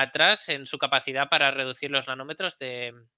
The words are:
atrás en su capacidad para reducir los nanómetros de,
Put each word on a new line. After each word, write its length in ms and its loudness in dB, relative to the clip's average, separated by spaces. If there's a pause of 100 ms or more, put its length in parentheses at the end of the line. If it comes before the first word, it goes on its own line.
atrás 480 4
en 180 -4
su 120 -8
capacidad 500 0
para 220 4
reducir 400 -4
los 160 0
nanómetros 520 -8
de, 360 -8 (240)